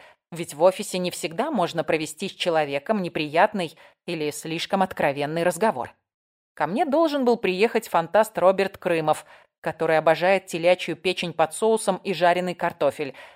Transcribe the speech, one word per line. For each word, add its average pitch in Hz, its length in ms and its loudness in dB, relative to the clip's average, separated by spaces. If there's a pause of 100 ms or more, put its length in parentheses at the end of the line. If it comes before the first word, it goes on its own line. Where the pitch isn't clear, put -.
(320)
ведь 165 220 -10
в 143 80 -2
офисе 190 360 2
не 180 140 -2
всегда 165 400 -6
можно 165 320 -2
провести 160 460 -4
с - 40 -14
человеком 156 680 -2
неприятный 165 720 0 (300)
или 156 260 -4
слишком 165 500 -4
откровенный 156 640 0
разговор. 170 500 -2 (600)
Ко 147 140 -2
мне 247 180 0
должен 285 400 2
был 233 120 2
приехать 214 520 0
фантаст 180 480 2
Роберт 190 400 2
Крымов — 160 480 -2 (360)
который 160 360 0
обожает 165 480 2
телячью 175 500 0
печень 180 380 -4
под 156 200 0
соусом 220 440 0
и 202 160 -4
жареный 175 420 2
картофель. 147 600 -2 (200)